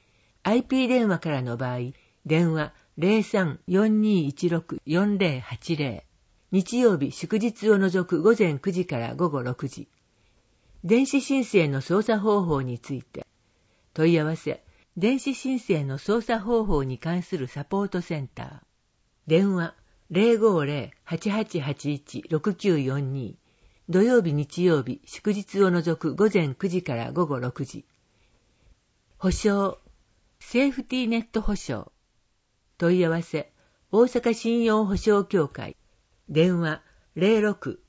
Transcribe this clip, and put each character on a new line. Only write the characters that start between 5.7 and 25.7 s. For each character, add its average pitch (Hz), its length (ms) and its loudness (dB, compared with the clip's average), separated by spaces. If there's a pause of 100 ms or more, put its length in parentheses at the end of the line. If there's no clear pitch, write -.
零。 131 280 -6 (480)
日 196 280 0
曜 220 180 6
日、 135 140 -2
祝 196 280 -4
日 220 300 0
を 202 80 8
除 185 300 2
く 160 140 0
午 220 160 6
前 170 220 2
九 196 120 -4
時 180 140 -2
か 143 120 -6
ら 117 180 -6
午 170 140 0
後 139 140 -4
六 123 240 -6
時。 - 200 -12 (960)
電 226 220 4
子 269 160 2
申 269 220 0
請 180 240 4
の 139 140 -2
操 185 200 0
作 220 180 0
方 202 240 2
法 151 180 0
に 123 180 -6
つ - 140 -10
い 123 80 -8
て。 - 260 -18 (680)
問 165 200 4
い 165 60 4
合 151 60 0
わ 160 100 -2
せ、 - 280 -8 (320)
電 233 240 2
子 262 160 -4
申 262 240 -4
請 156 240 -2
の 135 140 -6
操 220 240 -2
作 226 220 -2
方 226 220 0
法 156 180 0
に 131 140 -6
関 175 260 -4
す - 140 -8
る 127 100 -6
サ 143 180 -10
ポ 196 180 -2
ー 196 40 -4
ト 180 140 -4
セ 160 200 -6
ン 127 60 -10
タ - 160 -14
ー。 135 160 -16 (680)
電 190 260 4
話、 170 220 -4 (340)
零 220 280 4
五 202 260 4
零 139 280 -4 (120)
八 170 260 -6
八 208 300 -4
八 143 340 -6
一 - 360 -12
六 160 260 -2
九 175 240 0
四 135 340 -2
二。 127 240 -8 (520)
土 180 120 4
曜 240 200 6
日、 165 120 0
日 147 300 -2
曜 160 200 4
日、 120 220 -8
祝 - 280 -4
日 196 280 -2
を 190 100 6